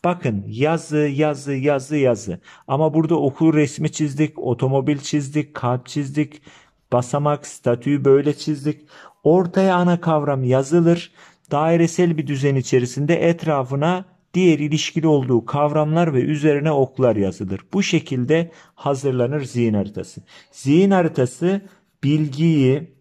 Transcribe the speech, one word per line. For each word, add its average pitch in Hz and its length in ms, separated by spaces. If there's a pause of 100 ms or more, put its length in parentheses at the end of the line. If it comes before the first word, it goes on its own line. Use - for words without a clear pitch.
Bakın 117 440
yazı, 151 500
yazı, 143 540
yazı, 139 440
yazı. 107 440 (280)
Ama 151 260
burada 160 200
okul 151 400
resmi 151 380
çizdik, 147 460
otomobil 135 600
çizdik, 143 560
kalp 123 320
çizdik, 143 560 (500)
basamak, 147 540
statüyü 131 580
böyle 139 300
çizdik. 147 460 (440)
Ortaya 185 500
ana 175 260
kavram 143 440
yazılır. 165 680 (380)
Dairesel 165 680
bir 143 80
düzen 139 280
içerisinde 135 760
etrafına 156 760 (300)
diğer 170 240
ilişkili 151 480
olduğu 127 380
kavramlar 151 680
ve 127 60
üzerine 151 520
oklar 127 440
yazılır. 95 440 (120)
Bu 196 100
şekilde 156 680 (240)
hazırlanır 135 680
zihin 120 340
haritası. 98 460 (300)
Zihin 175 400
haritası 180 680 (440)
bilgiyi 151 840 (100)